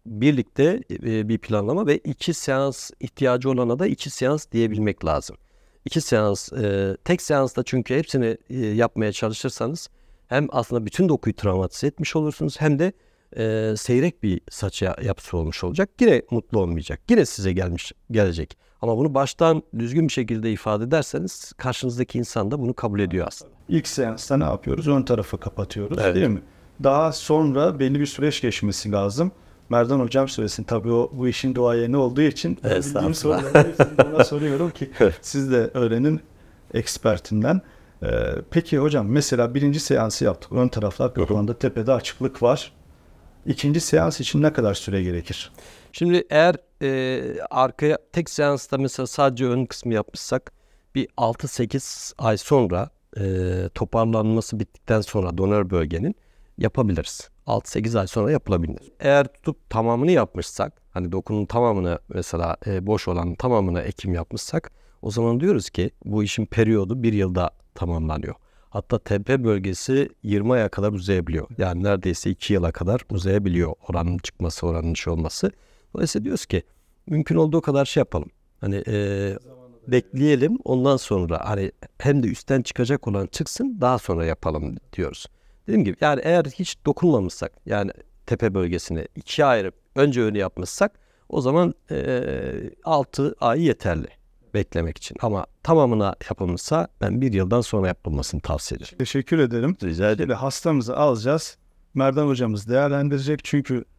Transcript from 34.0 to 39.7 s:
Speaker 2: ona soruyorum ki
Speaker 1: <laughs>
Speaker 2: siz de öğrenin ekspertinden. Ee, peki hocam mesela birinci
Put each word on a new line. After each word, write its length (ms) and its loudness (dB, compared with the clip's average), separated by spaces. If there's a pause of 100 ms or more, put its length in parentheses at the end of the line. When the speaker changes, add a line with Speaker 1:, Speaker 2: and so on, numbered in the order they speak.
Speaker 2:
ona 80 8
soruyorum 460 0
ki 200 -8 (160)
Speaker 1:
<laughs> 160 2
Speaker 2:
siz 300 -4
de 220 2
öğrenin 480 2 (520)
ekspertinden. 880 0 (420)
Ee, 40 -4 (440)
peki 260 0
hocam 300 0
mesela 480 2
birinci 240 2